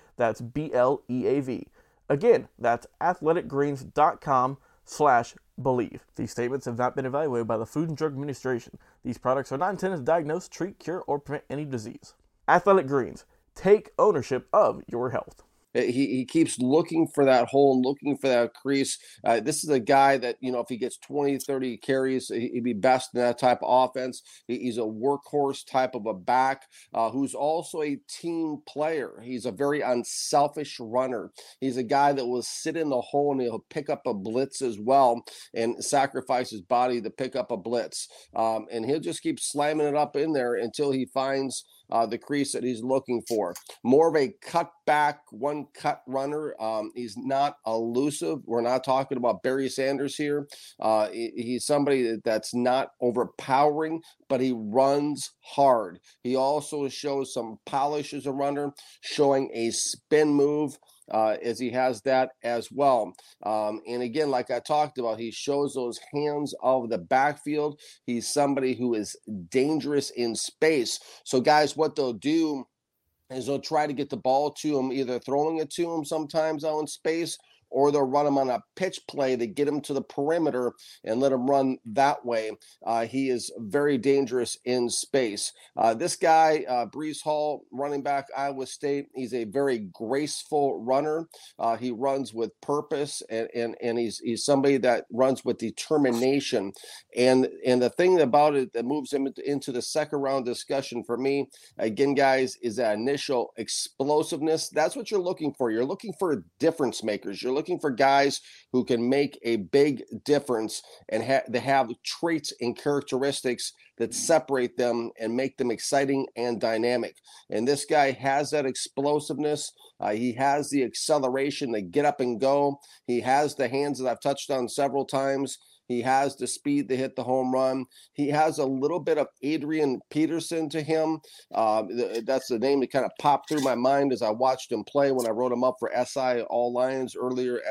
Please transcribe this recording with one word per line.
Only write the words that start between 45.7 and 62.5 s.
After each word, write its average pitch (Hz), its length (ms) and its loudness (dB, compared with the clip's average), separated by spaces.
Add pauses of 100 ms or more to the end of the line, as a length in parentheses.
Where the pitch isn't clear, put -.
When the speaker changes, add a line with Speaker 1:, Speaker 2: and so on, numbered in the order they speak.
Speaker 2:
cut - 320 -4
runner. 139 540 -6
Um, 110 340 -4
he's 117 220 -10
not 135 400 0 (100)
elusive. 127 800 -2
We're 117 160 0
not 127 240 0
talking 135 340 0
about 113 240 0
Barry 131 260 0
Sanders 139 480 -2
here. 147 320 -2 (320)
Uh, 107 280 2
he, 110 280 -8
he's 120 300 -4
somebody 143 360 2
that, 113 220 -2
that's 110 300 -2
not 127 460 0
overpowering, 147 1000 0 (260)
but 131 120 0
he 131 140 2
runs 139 840 0
hard. 113 600 2 (220)
He 123 140 -2
also 143 520 -2
shows 139 440 -6
some 113 340 -8
polish 143 480 -2
as 139 120 -10
a 143 60 -2
runner, 143 400 -2 (280)
showing 139 520 2
a 117 180 0
spin - 580 2
move, 143 500 2 (340)
uh, 107 280 4
as 113 200 -4
he 123 100 -2
has 127 320 0
that 131 280 2 (120)
as 117 300 -4